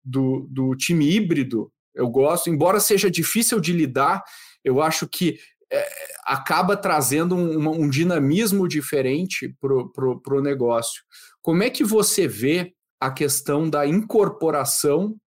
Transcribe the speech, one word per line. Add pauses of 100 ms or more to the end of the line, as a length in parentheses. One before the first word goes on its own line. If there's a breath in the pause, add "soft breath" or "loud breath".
do,
do
time
híbrido. (240)
Eu
gosto,
embora
seja
difícil
de
lidar, (420 loud breath)
eu
acho
que, (340 loud breath)
é, (380)
acaba
trazendo
um,
uma,
um
dinamismo
diferente
pro,
pro,
pro
negócio. (400 loud breath)
Como
é
que
você
vê (260)
a
questão
da
incorporação (140)